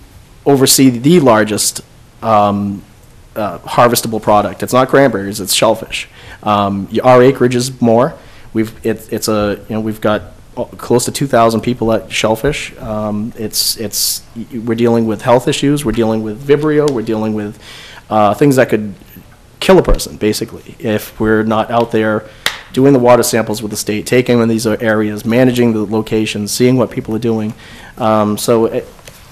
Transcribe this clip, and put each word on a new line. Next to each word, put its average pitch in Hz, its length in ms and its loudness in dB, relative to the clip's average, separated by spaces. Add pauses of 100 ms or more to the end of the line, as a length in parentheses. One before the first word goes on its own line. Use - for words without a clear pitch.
(460)
oversee 135 440 4
the 131 300 4
largest, 107 600 2 (400)
um, 101 600 0 (540)
uh, 98 240 -8
harvestable 117 640 0
product. 101 420 0
It's 98 100 -4
not 127 140 4
cranberries, 107 540 0
it's 92 120 -6
shellfish. - 540 -2 (360)
Um, 101 480 0
y-, 110 120 -2
our 127 180 8
acreage 127 340 4
is 127 260 -6
more. 120 360 2 (360)
We've, 110 200 -4 (120)
it, 110 260 -6
it's 110 160 -6
a, 104 400 -2
you 113 80 -8
know, 107 60 -6
we've 110 200 -8
got, 107 200 0 (340)
uh, - 80 -8
close - 400 -2
to - 80 -6
two - 160 -4
thousand 113 320 2
people 113 320 -2
at 110 180 -2
Shellfish. - 680 -2
Um, 107 600 -6
it's, - 380 -6
it's, - 480 -6 (140)
y-, 113 220 -12
we're 113 160 -4
dealing 117 300 2
with 107 160 -4
health 127 280 2
issues, 143 340 0
we're 110 80 -2
dealing 110 320 0
with 110 240 -10
Vibrio, 147 420 2
we're 123 120 -2
dealing 110 320 -2
with, 107 260 -8 (500)
uh, 104 240 2
things 143 220 2
that 127 140 2
could 107 260 -4 (640)
kill 190 200 4
a 139 40 4
person, - 320 0
basically, 104 640 -6
if - 400 -4
we're 110 240 2
not 110 280 -2
out 117 200 0
there 110 380 -2 (420)
doing 135 220 4
the 135 60 4
water 123 240 6
samples 113 380 -2
with 107 100 -8
the 107 60 -8
state, 104 280 -6
taking 123 300 0
them 120 80 2
in 113 60 0
these 113 180 -2
areas, 107 580 -2
managing 120 480 2
the 107 120 -2
locations, 107 680 -4
seeing 123 260 2
what 113 140 0
people 120 240 -8
are 110 40 -4
doing. 113 340 -2 (440)
Um, 107 400 0
so 113 300 2
it, 123 200 -8 (440)